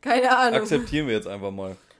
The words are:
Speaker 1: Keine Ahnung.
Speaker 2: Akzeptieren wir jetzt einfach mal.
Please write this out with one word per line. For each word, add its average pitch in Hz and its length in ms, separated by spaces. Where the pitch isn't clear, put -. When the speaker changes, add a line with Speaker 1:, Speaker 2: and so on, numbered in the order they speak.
Speaker 1:
Keine 254 360
Ahnung. 240 240
Speaker 2:
Akzeptieren 151 460
wir 117 80
jetzt 104 140
einfach 98 220
mal. 98 260